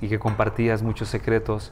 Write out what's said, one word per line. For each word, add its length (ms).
y 80
que 100
compartías 640
muchos 240
secretos 640